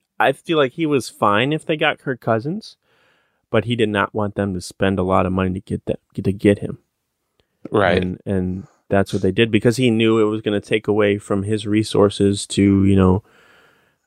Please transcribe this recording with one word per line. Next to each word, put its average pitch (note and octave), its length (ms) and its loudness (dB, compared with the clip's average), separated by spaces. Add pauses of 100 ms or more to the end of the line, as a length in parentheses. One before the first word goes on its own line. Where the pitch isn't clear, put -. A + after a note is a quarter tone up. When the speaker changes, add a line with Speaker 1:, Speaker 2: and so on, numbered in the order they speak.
(200)
Speaker 1:
I A2+ 120 4
feel D#3+ 260 -4
like C#3 160 0
he E3 120 -4
was D3 240 -2
fine A2 420 0
if D#3 140 -6
they D#3+ 100 -4
got D3+ 240 -2
Kirk C3 220 -8
Cousins, C3 560 -4 (720)
but A2 160 0
he A#2 100 -4
did A2+ 140 0
not G2+ 240 0
want G#2 220 -4
them G2+ 180 -2
to F2+ 80 -8
spend F#2+ 380 -2
a F#2 40 0
lot F#2+ 220 2
of F#2 80 -2
money F#2 220 0
to F#2+ 40 -8
get - 280 -8
that, - 120 -6 (140)
to G2+ 180 -4
get G2+ 280 2
him. G#2+ 180 -8 (960)
Speaker 2:
Right. F#2 300 2
Speaker 1:
And, F2+ 240 -6
and F#2 420 -4 (220)
that's G2 220 0
what G2 100 -2
they F#2+ 100 0
did A2+ 200 2
because A2 260 2
he B2+ 120 2
knew A2+ 300 2
it G#2+ 100 2
was A2 120 -4
gonna G#2 200 -2
take A2 260 -4
away G#2 300 2
from G2+ 260 -4
his G#2+ 220 -4
resources G#2 840 0
to, G2 380 2
you G2 100 4
know, F#2+ 280 4 (840)